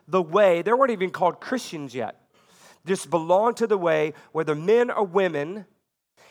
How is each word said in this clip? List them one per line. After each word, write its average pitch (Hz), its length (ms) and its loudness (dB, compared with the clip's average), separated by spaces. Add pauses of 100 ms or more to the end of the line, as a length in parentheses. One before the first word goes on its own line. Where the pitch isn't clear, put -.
the 180 140 2
way," 175 400 4
they 196 100 -2
weren't 247 200 4
even 180 180 -2
called 160 320 -2
Christians 151 520 -8
yet, 117 320 -8 (600)
just 180 240 -4
belonged 180 480 2
to 226 80 0
the 208 100 0
way, 160 380 0 (180)
whether 156 220 -2
men 220 360 2
or 220 140 -2
women, 180 600 -2 (640)